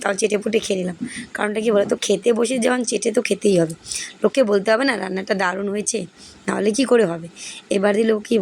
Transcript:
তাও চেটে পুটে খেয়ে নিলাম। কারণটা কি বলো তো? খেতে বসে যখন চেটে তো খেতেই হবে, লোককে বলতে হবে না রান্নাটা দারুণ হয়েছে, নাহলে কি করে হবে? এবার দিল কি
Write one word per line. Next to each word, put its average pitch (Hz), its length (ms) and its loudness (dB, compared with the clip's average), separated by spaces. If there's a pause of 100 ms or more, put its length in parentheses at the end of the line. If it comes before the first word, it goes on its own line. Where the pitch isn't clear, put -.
তাও 202 180 -2
চেটে 208 220 2
পুটে 220 240 -2
খেয়ে 190 140 -2
নিলাম। 180 160 -4 (400)
কারণটা 208 280 -2
কি 233 100 2
বলো 202 180 4
তো? 226 40 2 (100)
খেতে 202 220 0 (100)
বসে 233 160 0 (100)
যখন 254 160 2 (100)
চেটে 226 260 -2
তো 240 120 4
খেতেই 196 320 2
হবে, 165 140 0 (480)
লোককে 240 280 2
বলতে 202 220 2
হবে 233 160 2
না 240 140 0
রান্নাটা 190 400 -4
দারুণ 190 320 -2
হয়েছে, 208 240 -4 (480)
নাহলে 196 300 0
কি 262 140 2
করে 233 220 6
হবে? 165 160 -10 (480)
এবার 202 220 4
দিল 226 120 4 (180)
কি 233 140 2